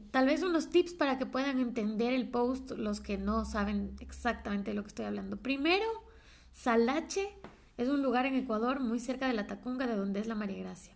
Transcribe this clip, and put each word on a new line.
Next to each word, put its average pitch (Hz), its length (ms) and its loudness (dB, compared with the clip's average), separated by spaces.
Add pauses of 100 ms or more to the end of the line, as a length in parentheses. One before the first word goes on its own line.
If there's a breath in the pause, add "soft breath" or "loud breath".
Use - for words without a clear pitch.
(120)
tal 262 140 6
vez 285 160 4
unos 339 280 2
tips 349 240 6
para 269 240 2
que 262 80 -2
puedan 262 320 0
entender 233 540 0
el 254 160 0
post 247 420 0
los 208 300 -2
que 202 180 -4
no 214 260 0
saben 202 560 -2
exactamente 110 720 -4
de - 60 -2
lo 208 60 -4
que 208 60 -10
estoy 220 180 -8
hablando. 202 320 -6
Primero, 302 460 2 (680 soft breath)
Salache 277 760 2 (480 loud breath)
es 240 120 0
un 277 140 2
lugar 254 240 2
en 269 80 0
Ecuador 240 460 0
muy 233 200 0
cerca 262 260 -2
de 254 80 2
la 208 120 -2
Tacunga, 254 400 -4
de 226 100 0
donde 196 240 0
es 214 80 -2
la 226 60 -2
María 196 280 -4
Gracia, 185 340 -12